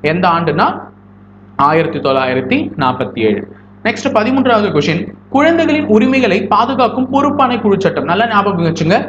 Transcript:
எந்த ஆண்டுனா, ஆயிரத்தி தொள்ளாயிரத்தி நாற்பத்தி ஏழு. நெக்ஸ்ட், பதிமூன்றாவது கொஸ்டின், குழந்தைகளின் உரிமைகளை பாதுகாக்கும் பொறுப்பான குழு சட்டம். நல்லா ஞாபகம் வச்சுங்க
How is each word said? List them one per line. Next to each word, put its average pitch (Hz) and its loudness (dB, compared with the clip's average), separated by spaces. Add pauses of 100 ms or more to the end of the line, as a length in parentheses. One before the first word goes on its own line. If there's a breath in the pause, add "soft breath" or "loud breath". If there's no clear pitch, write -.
எந்த 175 0
ஆண்டுனா, 170 0 (880)
ஆயிரத்தி 151 2
தொள்ளாயிரத்தி 131 0 (260)
நாற்பத்தி 123 -4
ஏழு. - -4 (280 loud breath)
நெக்ஸ்ட், 240 -2 (100)
பதிமூன்றாவது 233 2
கொஸ்டின், 160 0 (240)
குழந்தைகளின் 302 2
உரிமைகளை 226 2 (160)
பாதுகாக்கும் 240 0
பொறுப்பான 269 0
குழு 196 0
சட்டம். 147 -2
நல்லா 202 0
ஞாபகம் 190 0
வச்சுங்க 165 0 (120)